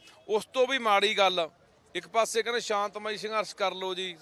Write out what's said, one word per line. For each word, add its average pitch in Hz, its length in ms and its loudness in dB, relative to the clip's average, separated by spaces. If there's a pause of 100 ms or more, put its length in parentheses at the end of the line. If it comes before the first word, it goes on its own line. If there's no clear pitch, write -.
(280)
ਉਸ 214 180 0
ਤੋਂ 262 200 2
ਵੀ 262 120 0
ਮਾੜੀ 202 400 4
ਗੱਲ, 185 320 2 (440)
ਇੱਕ 175 140 -8
ਪਾਸੇ 220 340 0
ਕਹਿੰਦੇ 233 180 -2
ਸ਼ਾਂਤਮਈ 208 560 -4
ਸੰਘਰਸ਼ 208 400 -6
ਕਰ 185 180 0
ਲਓ 190 200 -6
ਜੀ, 180 280 -6